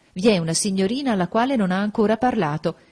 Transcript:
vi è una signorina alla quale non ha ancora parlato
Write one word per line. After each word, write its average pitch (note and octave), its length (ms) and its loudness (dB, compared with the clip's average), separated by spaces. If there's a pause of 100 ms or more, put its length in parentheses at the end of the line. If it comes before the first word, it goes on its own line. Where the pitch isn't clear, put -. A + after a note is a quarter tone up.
(140)
vi F#3+ 160 2
è G3 100 4
una D#3+ 160 -2
signorina G#3+ 560 -2
alla F#3 160 0
quale B3 280 0
non G3+ 140 0
ha F#3 100 0
ancora G#3 380 0
parlato F3 600 -2 (140)